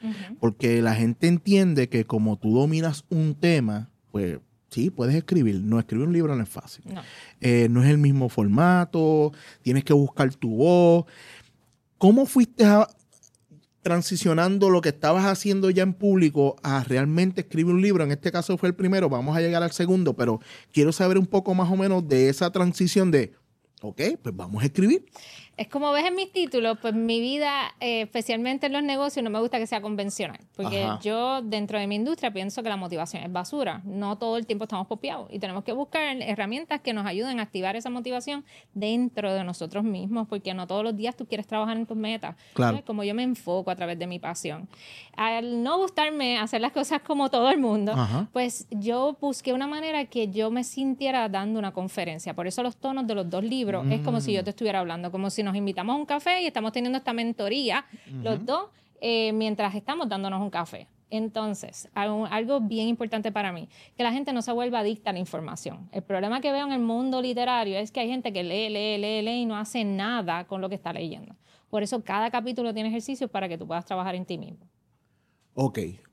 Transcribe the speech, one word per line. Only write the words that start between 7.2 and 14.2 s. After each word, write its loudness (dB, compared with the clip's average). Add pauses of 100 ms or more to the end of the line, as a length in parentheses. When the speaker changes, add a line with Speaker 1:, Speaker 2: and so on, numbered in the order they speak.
Speaker 2:
Eh, 6
no 6
es 8
el 6
mismo 4
formato, 4 (300)
tienes 2
que 2
buscar 4
tu -4
voz. 6 (920)
¿Cómo 8
fuiste 4
a, 8 (920)
transicionando 4